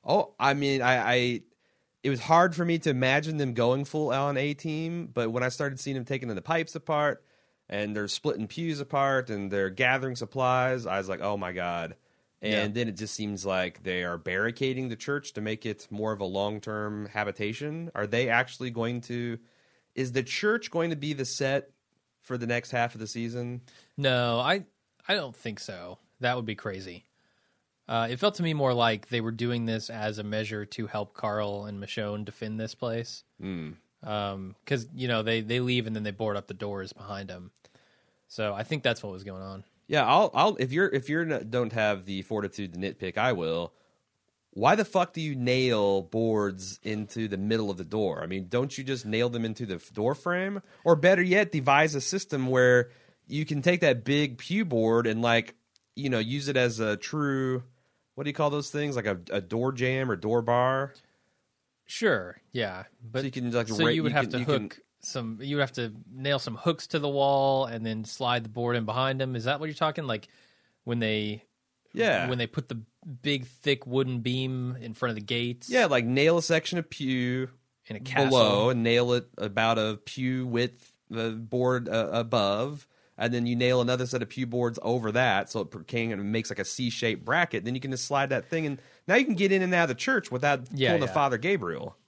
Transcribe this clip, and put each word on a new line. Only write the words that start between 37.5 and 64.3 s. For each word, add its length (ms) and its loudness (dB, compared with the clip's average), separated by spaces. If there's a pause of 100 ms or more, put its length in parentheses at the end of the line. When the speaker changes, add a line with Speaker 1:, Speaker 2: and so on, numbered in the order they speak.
Speaker 2:
So 260 -4
I 80 -6
think 220 -4
that's 180 2
what 80 -8
was 140 -12
going 180 -10
on. 220 -12 (220)
Speaker 1:
Yeah, 180 4
I'll, 300 6
I'll, 220 4
if 140 0
you're, 180 2
if 200 0
you're 140 0 (100)
n-, 160 -4
don't 240 0
have 320 2
the 160 -4
fortitude 540 -4
to 40 -8
nitpick, 380 -6
I 160 2
will. 400 -2 (800)
Why 240 4
the 100 2
fuck 300 0
do 80 -4
you 120 -4
nail 680 4
boards 800 0
into 440 -4
the 120 -4
middle 320 0
of 80 -6
the 80 -8
door? 360 -2
I 40 -4
mean, 240 -6
don't 260 0
you 80 -10
just 220 -4
nail 240 2
them 160 -2
into 180 -6
the 120 -6
f-, 180 -14
door 200 0
frame? 460 -4 (240)
Or 100 10
better 280 6
yet, 300 4
devise 420 6
a 80 -2
system 460 -2
where 420 8 (360)
you 200 -2
can 160 -2
take 180 4
that 240 4
big 320 2
pew 300 -2
board 400 4
and, 160 0
like, 320 2 (420)
you 140 -4
know, 80 2
use 300 -2
it 100 0
as 220 2
a 180 0
true, 640 -2 (520)
what 100 -8
do 60 -4
you 40 -6
call 160 2
those 200 -4
things? 240 -2
Like 120 -2
a, 120 0 (120)
a 100 0
door 320 -2
jamb 380 0
or 60 0
door 260 0
bar? 500 2 (960)
Speaker 2:
Sure, 540 0 (120)
yeah. 320 -4 (180)
But 180 -4
Speaker 1:
So 60 -4
you 40 -2
can, 200 -4
like, 180 0
Speaker 2:
so 160 2
Speaker 1:
ra-, 60 4
Speaker 2:
you 120 2
would 100 0
Speaker 1:
you 40 2
Speaker 2:
have 80 4
Speaker 1:
can, 80 -4